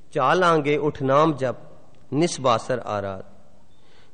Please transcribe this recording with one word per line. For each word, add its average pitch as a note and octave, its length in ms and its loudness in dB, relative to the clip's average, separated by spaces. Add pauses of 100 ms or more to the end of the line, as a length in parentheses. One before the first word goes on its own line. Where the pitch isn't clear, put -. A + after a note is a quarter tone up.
(100)
"ਚਾਲਾਂਗੇ D#3 680 4
ਉਠ C#3+ 260 -2
ਨਾਮ D3 300 6
ਜਪ B2 220 -2 (580)
ਨਿਸਬਾਸਰ B2+ 720 2
ਆਰਾਤ।" G2 400 -4 (880)